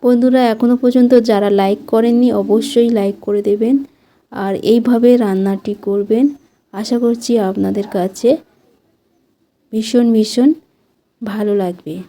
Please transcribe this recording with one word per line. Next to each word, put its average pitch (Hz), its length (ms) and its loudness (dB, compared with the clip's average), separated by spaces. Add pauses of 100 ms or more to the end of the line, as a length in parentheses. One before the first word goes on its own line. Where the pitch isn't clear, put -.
বন্ধুরা, 247 380 2 (100)
এখনও 240 260 0
পর্যন্ত 247 360 2 (120)
যারা 208 260 0
লাইক 196 360 0
করেননি 233 460 2
অবশ্যই 214 580 0
লাইক 202 300 -2
করে 208 220 -2
দেবেন 214 340 0 (560)
আর 196 200 -6 (100)
এইভাবে 240 540 2
রান্নাটি 196 640 -2
করবেন। 202 440 -2 (500)
আশা 208 240 -4
করছি 233 420 -2
আপনাদের 196 480 -4
কাছে 190 400 -2 (1400)
ভীষণ 220 400 0
ভীষণ 220 360 2 (720)
ভালো 208 320 -4
লাগবে। 180 400 -6 (140)